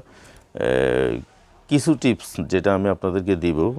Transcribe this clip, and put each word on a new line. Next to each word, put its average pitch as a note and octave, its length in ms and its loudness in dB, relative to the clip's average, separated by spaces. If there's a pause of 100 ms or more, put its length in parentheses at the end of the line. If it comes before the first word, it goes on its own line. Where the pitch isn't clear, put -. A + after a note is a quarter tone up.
(540)
এ, A1 140 -2 (1000)
কিছু D3 260 2
টিপস - 360 -2 (180)
যেটা F#2 260 2
আমি G2 140 2
আপনাদেরকে F#2 480 0
দিব, E2 220 0 (200)